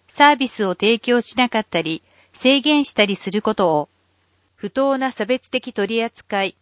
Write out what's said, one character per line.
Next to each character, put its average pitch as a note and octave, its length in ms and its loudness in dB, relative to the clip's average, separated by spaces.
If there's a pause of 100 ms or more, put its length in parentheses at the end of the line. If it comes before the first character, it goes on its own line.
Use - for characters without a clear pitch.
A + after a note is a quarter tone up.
サ D4 260 4
ー - 20 2
ビ B3+ 120 -4
ス G#3+ 180 -4
を F3+ 100 -2
提 A3 240 0
供 A#3+ 200 0
し - 160 -8
な B3 140 0
か A3 120 -2
っ - 60 -8
た E3+ 140 -2
り、 D#3+ 220 -6 (320)
制 C4+ 240 4
限 D4 260 2
し - 80 -16
た G#3 120 2
り G3 100 -2
す - 160 -10
る G#3 100 -2
こ G#3+ 140 -2
と E3+ 200 2
を、 D3 140 -2 (640)
不 G3+ 160 -12
当 C4+ 300 0
な C4 120 -4
差 G#3+ 140 -6
別 B3 240 -4
的 B3+ 240 -6
取 G#3 220 -2
り A3+ 80 0
扱 G#3 400 -6
い F#3+ 180 -6